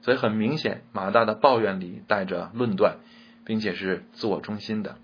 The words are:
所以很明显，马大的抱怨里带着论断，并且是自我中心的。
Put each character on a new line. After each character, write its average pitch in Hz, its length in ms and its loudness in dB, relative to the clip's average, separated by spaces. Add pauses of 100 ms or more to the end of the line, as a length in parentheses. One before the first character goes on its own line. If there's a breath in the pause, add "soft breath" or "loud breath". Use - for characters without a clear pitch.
所 123 120 2
以 131 40 2
很 123 160 2
明 110 240 0
显， 107 340 -4
马 98 200 -4
大 117 140 6
的 107 100 -2
抱 127 240 6
怨 98 200 0
里 92 280 -10
带 98 180 0
着 90 280 -6
论 113 220 -2
断， 104 220 2 (460 loud breath)
并 110 160 -2
且 104 160 -2
是 95 380 -4
自 - 140 -6
我 90 120 0
中 107 200 -8
心 107 220 -6
的。 - 220 -10